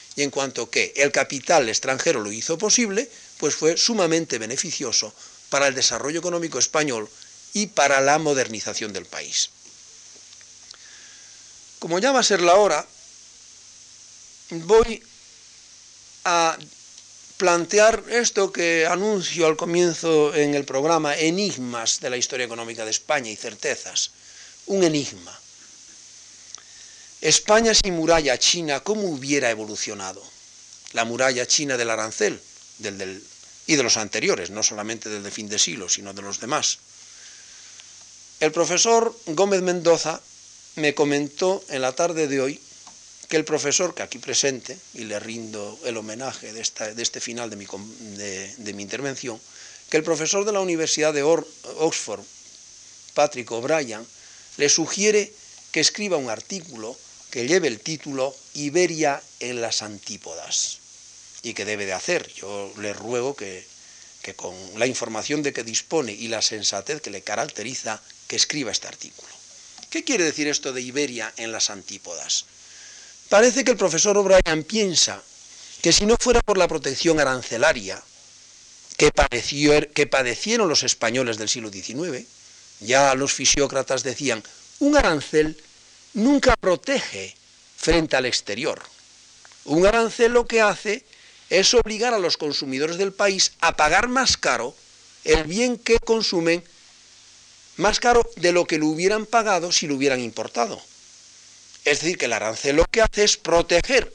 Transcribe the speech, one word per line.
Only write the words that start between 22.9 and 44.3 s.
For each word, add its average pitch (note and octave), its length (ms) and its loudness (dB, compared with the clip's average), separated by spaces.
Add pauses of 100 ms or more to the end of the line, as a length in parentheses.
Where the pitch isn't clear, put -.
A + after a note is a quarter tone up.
España B2+ 380 -2
y G#2+ 60 -10
certezas. A2 760 -6 (560)
Un G3 180 2
enigma. B2 520 -4 (1800)
España G#3+ 560 4
sin G3+ 180 2
muralla D#3+ 460 4
china, D3+ 400 0
¿cómo G#3+ 300 -2
hubiera C#3 420 0
evolucionado? G2+ 720 -8 (680)
La A#2 100 0
muralla A#2+ 420 0
china C#3+ 300 0
del A#2 140 0
arancel, A2 520 -2 (360)
del, G#2 200 -8
del, F#2+ 260 -10 (440)
y D#3+ 80 2
de C3+ 80 4
los A#2 140 2
anteriores, A2 520 -2
no G#2+ 140 -6
solamente A2 460 -4
del G#2 120 -8
de G2+ 100 -12
fin G#2+ 180 -10
de G2+ 100 -4
siglo, G2+ 300 -4
sino G2+ 240 -6
de G2 80 -14
los G2 180 -10
demás. B2+ 400 -4 (1600)
El D#3 140 0
profesor F3+ 640 2 (100)
Gómez F#3 360 2
Mendoza E3+ 600 2 (540)
me D3+ 180 0
comentó D3 760 0
en C3+ 120 -4
la C3 120 0
tarde D#3+ 340 0
de C3+ 140 0
hoy C#3 200 -4 (680)
que D#3+ 80 0
el D#3 80 0
profesor, D3+ 500 -2
que - 80 -8
aquí A#2+ 160 -12
presente, B2 580 -4 (160)